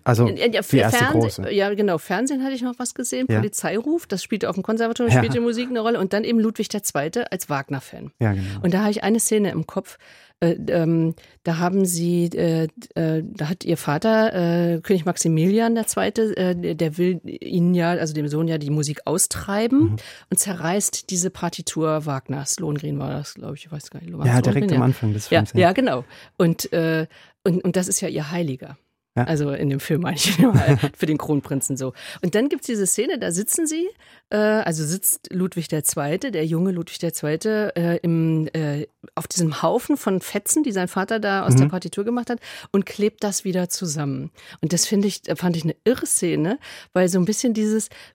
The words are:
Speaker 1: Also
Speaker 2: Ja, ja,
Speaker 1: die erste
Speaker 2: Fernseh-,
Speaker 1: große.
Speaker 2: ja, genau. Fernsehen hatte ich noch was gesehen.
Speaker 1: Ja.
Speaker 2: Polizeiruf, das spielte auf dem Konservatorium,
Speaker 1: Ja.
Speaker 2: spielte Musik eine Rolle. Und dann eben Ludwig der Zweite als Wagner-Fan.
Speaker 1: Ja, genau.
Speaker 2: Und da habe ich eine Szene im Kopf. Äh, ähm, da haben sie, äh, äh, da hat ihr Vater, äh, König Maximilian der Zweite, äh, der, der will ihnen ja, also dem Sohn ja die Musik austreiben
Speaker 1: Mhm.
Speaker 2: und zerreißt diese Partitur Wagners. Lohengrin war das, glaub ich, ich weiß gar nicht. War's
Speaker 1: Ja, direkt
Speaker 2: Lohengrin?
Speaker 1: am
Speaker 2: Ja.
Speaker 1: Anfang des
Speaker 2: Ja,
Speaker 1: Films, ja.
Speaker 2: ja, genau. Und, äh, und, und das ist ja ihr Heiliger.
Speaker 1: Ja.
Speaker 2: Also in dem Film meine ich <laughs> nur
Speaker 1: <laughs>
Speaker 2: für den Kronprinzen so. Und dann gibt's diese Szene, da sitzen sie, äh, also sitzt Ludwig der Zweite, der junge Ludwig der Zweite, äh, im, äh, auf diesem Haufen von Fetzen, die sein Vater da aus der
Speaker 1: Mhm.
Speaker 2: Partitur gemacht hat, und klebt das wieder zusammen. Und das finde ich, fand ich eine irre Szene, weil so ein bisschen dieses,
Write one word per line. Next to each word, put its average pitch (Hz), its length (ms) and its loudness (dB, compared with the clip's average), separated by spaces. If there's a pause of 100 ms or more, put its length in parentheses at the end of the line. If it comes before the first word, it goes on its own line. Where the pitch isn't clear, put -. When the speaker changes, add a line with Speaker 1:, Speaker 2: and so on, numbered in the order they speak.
Speaker 1:
Also 120 240 4
Speaker 2:
Ja, - 180 0
ja, 220 160 0
Speaker 1:
die - 160 2
erste - 0 - (200)
Speaker 2:
Fernseh-, 247 200 4 (240)
Speaker 1:
große. - 100 -4
Speaker 2:
ja, 202 220 2
genau. 196 240 2
Fernsehen 254 440 -2
hatte 269 120 -4
ich 240 80 -6
noch 247 160 -4
was 247 160 -8
gesehen. 254 360 -4
Speaker 1:
Ja. 214 80 4
Speaker 2:
Polizeiruf, 208 680 -2
das 185 160 -4
spielte - 260 -4
auf 180 80 -2
dem 190 60 -2
Konservatorium, 226 520 0
Speaker 1:
Ja. - 80 6
Speaker 2:
spielte 233 180 0
Musik 240 280 -2
eine 247 120 -4
Rolle. 233 180 0
Und 190 160 -2
dann 214 100 0
eben 233 140 2
Ludwig 220 300 0
der 208 140 -4
Zweite 160 500 -4
als - 180 -6
Wagner-Fan. 139 720 -6
Speaker 1:
Ja, 110 120 4
genau. 98 300 -4
Speaker 2:
Und 180 120 2
da 190 60 4
habe 208 100 2
ich 208 120 -2
eine 214 180 2
Szene 208 320 2
im 160 140 -4
Kopf. - 300 -8 (460)
Äh, 170 100 4 (160)
ähm, 165 460 2 (300)
da 165 140 -2
haben 185 280 2
sie, 170 400 0
äh, 165 420 0 (260)
äh, 160 300 0
da - 260 -6
hat - 140 -8
ihr 170 140 0
Vater, 220 540 2 (440)
äh, 160 60 -4
König 180 240 0
Maximilian 180 680 2
der 226 120 -2
Zweite, 196 500 0
äh, 180 180 0
der, 175 200 -4
der 156 240 -2
will 180 260 0
ihnen 180 500 0
ja, 170 180 4
also 160 220 -2
dem 151 140 -2
Sohn 156 200 0
ja 160 100 0
die 147 120 -4
Musik 147 360 -2
austreiben 208 720 0 (120)
Speaker 1:
Mhm. 214 40 -2 (340)
Speaker 2:
und 196 80 -2
zerreißt 180 720 -2
diese 180 200 -2
Partitur 156 760 -4
Wagners. 139 540 -4
Lohengrin 147 380 -4
war 139 120 -6
das, 143 240 -8
glaub 135 200 -12
ich, - 120 -16
ich 156 60 -20
weiß 147 180 -12
gar 143 120 -16
nicht. 170 140 -14
War's 143 120 0
Speaker 1:
Ja, 123 120 4
direkt 139 300 2
Speaker 2:
Lohengrin? 151 60 2
Speaker 1:
am 127 40 4
Speaker 2:
Ja. 123 60 4
Speaker 1:
Anfang 117 280 2
des 107 160 -6
Speaker 2:
Ja, - 100 4
Speaker 1:
Films, 104 140 -2
ja. 117 60 4
Speaker 2:
ja, 175 120 6
genau. 180 320 0 (340)
Und, 165 340 2
äh, 160 340 2 (380)
und, 180 200 2
und 185 120 2
das 185 120 0
ist 196 140 -2
ja 180 60 -2
ihr 151 220 -4
Heiliger. 147 480 -4 (380)
Speaker 1:
Ja. 120 80 4
Speaker 2:
Also 147 260 0
in 139 200 0
dem 135 100 0
Film 156 220 0
meine 170 140 -2
ich 175 220 0
<laughs> - 0 -
nur 214 160 8
Speaker 1:
<laughs> 135 420 4
Speaker 2:
für - 100 -6
den 156 120 2
Kronprinzen 143 580 -2
so. 131 180 -6 (280)
Und 185 140 2
dann 254 120 4
gibt's 294 200 -4
diese 208 180 0
Szene, 269 320 0
da 185 140 -2
sitzen 220 340 0
sie, 330 220 -2 (420)
äh, 208 60 0
also 214 480 2
sitzt - 480 -2
Ludwig 180 340 -2
der 151 160 -2
Zweite, 151 480 -2
der 160 160 0
junge 170 240 0
Ludwig 170 300 -6
der 165 120 -2
Zweite, 208 600 -2
äh, 170 300 0
im, 160 480 2
äh, 151 340 -2 (300)
auf 160 100 -4
diesem 160 360 -2
Haufen 214 340 2
von 190 240 0
Fetzen, - 420 -2
die 294 80 -2
sein 185 160 0
Vater 214 320 -2
da 196 260 0
aus 123 120 6
der 131 100 8
Speaker 1:
Mhm. 151 60 2
Speaker 2:
Partitur 185 320 -4
gemacht 240 260 -4
hat, 233 80 -4 (320)
und 196 160 2
klebt - 380 -2
das 202 200 -4
wieder 180 240 -2
zusammen. 143 600 -6 (300)
Und 156 120 -2
das 170 140 2
finde 202 220 2
ich, - 140 -6 (120)
fand 175 220 0
ich 156 80 -4
eine 180 180 0
irre 262 240 2
Szene, 165 540 0 (320)
weil 185 160 4
so 185 100 2
ein 180 60 4
bisschen 214 280 0
dieses, 214 360 0 (260)